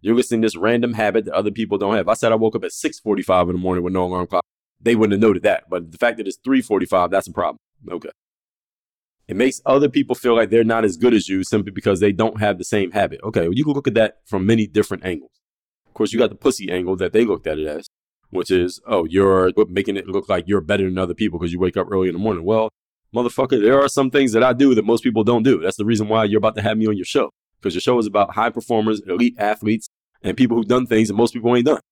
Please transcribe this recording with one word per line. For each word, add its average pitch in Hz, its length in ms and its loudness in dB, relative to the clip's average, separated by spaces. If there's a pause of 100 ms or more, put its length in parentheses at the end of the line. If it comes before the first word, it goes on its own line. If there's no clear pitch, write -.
"You're 107 140 0
listing 120 240 0
this 110 160 0
random 117 380 0
habit 104 320 0
that 78 80 -10
other 101 180 -2
people 104 260 -4
don't 101 160 0
have." 95 140 0
I 110 60 2
said 117 180 0
I - 20 4
woke 110 220 0
up 92 80 -6
at 87 80 -8
six - 260 -8
forty-five 90 500 0
in 87 60 -4
the 90 80 -4
morning 90 220 -2
with 90 80 -4
no 92 120 0
alarm 90 220 -4
clock. 87 180 -2 (360)
They 117 160 0
wouldn't 107 160 2
have 104 140 2
noted 92 180 2
that. 98 260 0
But 85 220 -6
the - 60 -20
fact 117 200 0
that 104 80 -8
it's 95 180 -10
three 131 160 2
forty-five, 92 520 0
that's 95 160 -2
a 87 40 -16
problem. 85 280 -6 (280)
Okay. 87 220 -10 (1160)
It - 80 -8
makes - 280 0
other 139 240 4
people 131 280 -2
feel 120 180 0
like 113 160 2
they're 113 140 4
not 113 200 0
as 92 120 0
good 117 180 4
as 104 140 2
you 95 160 -2
simply 104 260 -2
because 98 300 -2
they 104 100 4
don't 107 300 -2
have 101 180 0
the 90 60 -10
same 98 260 -2
habit. 87 320 -2
Okay, 104 200 -2
well, 85 120 0
you 127 80 0
can 151 100 0
look 139 140 -2
at 117 80 -2
that 110 320 0
from 95 180 -4
many 110 220 2
different 95 380 -2
angles. 80 260 -8 (560)
Of - 80 -20
course, 107 180 -2
you 113 60 -4
got 117 120 2
the 98 60 -18
pussy 104 340 -2
angle 90 260 -2
that 90 160 -4
they 113 120 4
looked 92 220 -2
at 78 120 -4
it 78 80 -6
as, 76 200 -10 (440)
which 90 200 -4
is, 90 360 0
"Oh, 98 180 0
you're 92 480 2 (160)
making 98 280 -4
it 98 120 -8
look 95 200 -6
like 90 200 -2
you're 98 140 0
better 98 220 0
than 92 140 -4
other 87 160 -4
people 87 240 -4
'cause 85 140 -4
you 87 80 -4
wake 90 160 0
up 92 140 -2
early 92 180 0
in 85 60 -4
the 85 40 -8
morning." 95 260 -4
Well, 110 260 0 (440)
motherfucker, 123 460 -2
there 123 180 6
are 139 100 4
some 135 220 0
things 135 220 2
that 113 100 4
I 127 120 4
do 131 200 4
that 107 120 2
most 113 180 0
people 113 180 0
don't 113 200 2
do. 117 180 4
That's 90 160 -4
the 104 80 -6
reason 107 240 0
why 110 160 2
you're 104 140 2
about 110 180 0
to 104 60 -6
have 107 160 0
me 110 80 0
on 107 100 0
your 90 80 -6
show, 117 260 -2 (300)
'cause 90 140 -4
your 92 80 -4
show 123 160 2
is 110 80 0
about 101 280 0
high 113 160 0
performers, 110 560 -2
elite 113 320 0
athletes, 107 500 -2 (340)
and 92 140 -4
people 117 200 2
who've 117 100 -2
done 123 200 0
things 113 220 2
that 101 60 -4
most 113 200 0
people 120 200 0
ain't 123 120 2
done. 143 140 2 (120)